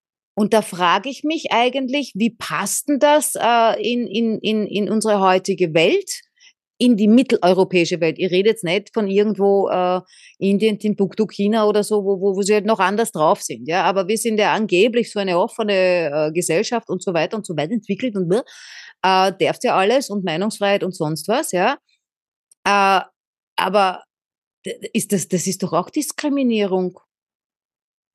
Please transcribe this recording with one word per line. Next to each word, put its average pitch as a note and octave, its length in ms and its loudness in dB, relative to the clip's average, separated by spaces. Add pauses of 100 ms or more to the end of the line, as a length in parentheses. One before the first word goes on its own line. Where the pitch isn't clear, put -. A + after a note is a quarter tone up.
(360)
Und G#3+ 180 2
da G#3+ 80 4
frage F3+ 480 0
ich - 120 -12
mich D#4 300 -4
eigentlich, B3+ 640 -2
wie G#3+ 180 0
passt - 540 -6
denn D4 100 0
das, D4 380 4
äh, A3+ 460 2
in, A#3+ 240 -2
in, A3 340 -2
in, G#3+ 260 -2
in G3+ 240 -4
unsere G#3+ 300 0
heutige F#3 540 0
Welt, B3+ 480 0 (560)
in B3 180 4
die G#3 120 2
mitteleuropäische F3+ 920 4
Welt? D#3+ 180 0
Ich D3+ 120 -2
rede F#3+ 180 2
jetzt A3 160 0
nicht F#3 300 -2
von G#3+ 120 -2
irgendwo, G3 600 2
äh, F3+ 320 0 (380)
Indien, G3+ 400 2
Timbuktu, G3+ 480 -2
China G#3 420 0
oder G#3 160 2
so, G#3 200 -2
wo, G3 180 -2
wo, G3 140 0
wo G3+ 60 -2
sie G3+ 120 0
halt G3+ 100 0
noch G#3+ 160 2
anders G#3 320 0
drauf E3 300 2
sind, B2+ 260 -10
ja. E3+ 160 0
Aber F#3+ 240 0
wir A3 80 0
sind G#3+ 220 -2
ja F3+ 160 2
angeblich G#3+ 580 0
so G#3 80 -4
eine F#3 180 0
offene, F#3 720 0 (180)
äh, D#3 40 -4
Gesellschaft F3+ 560 -2
und F3+ 140 -6
so G3 100 -4
weiter E3 240 -2
und G3+ 80 -8
so F3 100 -10
weit D3+ 160 -4
entwickelt G#3 460 -6
und, F3+ 160 -2
äh, A#3 100 0 (600)
darfst F#3+ 600 0
ja G3+ 140 0
alles A3+ 320 2
und G3+ 160 -4
Meinungsfreiheit G3+ 580 -2
und F#3 140 -6
sonst D3+ 320 -4
was, C4+ 240 -2
ja. G3 240 0 (920)
Äh, G3 340 4 (580)
aber F#3+ 460 0 (640)
d-, - 260 -10
ist G3 200 -2
das, F#3+ 160 -2
das F3+ 180 -2
ist F#3+ 160 -4
doch F3+ 100 -4
auch F3 180 -2
Diskriminierung. A3 1080 -2 (1160)